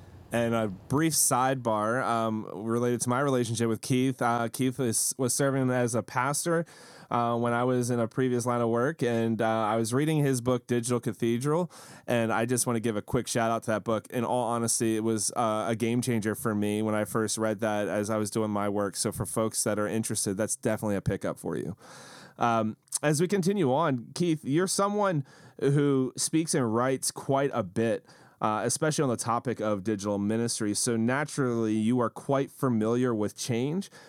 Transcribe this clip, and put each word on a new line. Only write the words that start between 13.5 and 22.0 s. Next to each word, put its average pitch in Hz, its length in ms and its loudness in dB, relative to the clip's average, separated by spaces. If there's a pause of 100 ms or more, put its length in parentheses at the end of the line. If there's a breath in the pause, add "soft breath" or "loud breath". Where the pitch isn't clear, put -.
out 113 120 -2
to - 80 -2
that 107 120 0
book. 110 280 -2
In 120 120 -2
all 123 220 0
honesty, 117 500 0
it 107 80 0
was, 110 320 0
uh, 107 320 0
a 117 80 0
game 117 260 0
changer 110 340 0
for 110 200 -2
me 104 260 0
when 107 140 0
I 107 80 0
first 110 340 -2
read 110 240 0
that 104 280 0
as 104 200 0
I 110 60 0
was 107 140 0
doing 107 220 0
my 104 180 0
work. 101 260 0
So - 160 -2
for 107 140 -4
folks 110 380 -2
that 107 160 0
are 104 80 0
interested, 107 500 -2
that's 104 180 -2
definitely 110 420 -2
a 95 40 -4
pickup - 380 -4
for 87 180 -4
you. - 180 -6 (640 loud breath)